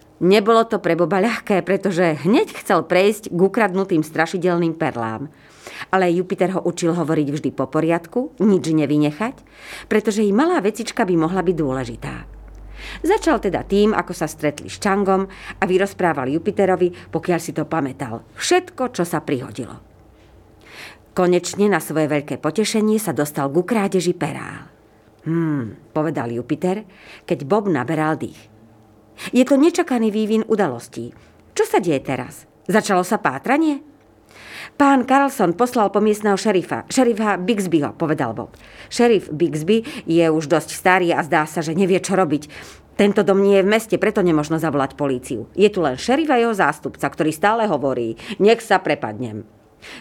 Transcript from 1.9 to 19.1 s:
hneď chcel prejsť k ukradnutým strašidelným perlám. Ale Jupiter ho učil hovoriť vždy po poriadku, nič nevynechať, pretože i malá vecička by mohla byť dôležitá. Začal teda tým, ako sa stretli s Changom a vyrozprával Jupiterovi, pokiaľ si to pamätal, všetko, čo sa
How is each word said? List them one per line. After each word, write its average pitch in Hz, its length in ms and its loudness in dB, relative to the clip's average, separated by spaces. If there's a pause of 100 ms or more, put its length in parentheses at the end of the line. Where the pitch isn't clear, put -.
hneď 285 240 2 (120)
chcel 165 240 0
prejsť 196 440 2
k 175 80 -4
ukradnutým 190 640 2
strašidelným 170 720 0
perlám. 120 560 -4 (640)
Ale 185 160 4
Jupiter 180 480 0
ho - 80 -4
učil 175 240 -2
hovoriť 160 380 0 (100)
vždy 135 160 -4
po 131 160 -4
poriadku, 170 720 -2
nič 196 320 4
nevynechať, 151 600 0 (500)
pretože 214 400 0
i 196 80 2
malá 320 240 2
vecička 208 480 -2
by 180 80 0
mohla 170 320 0
byť 185 80 2
dôležitá. 131 720 -4 (800)
Začal 339 320 2
teda 160 240 -2
tým, 208 320 2
ako 170 240 -4
sa 160 80 -4
stretli - 480 -6
s - 80 -14
Changom 196 480 0 (320)
a - 80 4
vyrozprával 170 640 0
Jupiterovi, 185 560 0 (240)
pokiaľ 165 260 -2
si 170 140 -10
to 151 160 -6
pamätal, 135 560 -6 (160)
všetko, 349 480 0
čo 180 160 -2
sa 165 160 -4